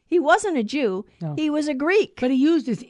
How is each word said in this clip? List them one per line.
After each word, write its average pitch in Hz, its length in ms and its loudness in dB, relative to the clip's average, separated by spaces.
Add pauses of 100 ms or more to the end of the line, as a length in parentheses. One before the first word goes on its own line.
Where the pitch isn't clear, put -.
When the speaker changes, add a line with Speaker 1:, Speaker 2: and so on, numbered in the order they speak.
Speaker 1:
He 349 140 0
wasn't 339 400 2
a 220 60 0
Jew. 214 420 -4 (140)
Speaker 2:
No. 151 160 -6
Speaker 1:
He 311 120 -2
was 294 200 -2
a 294 60 -2
Greek. 339 460 0
Speaker 2:
But 254 120 0
he 262 40 2
used 294 300 2
his 220 240 -4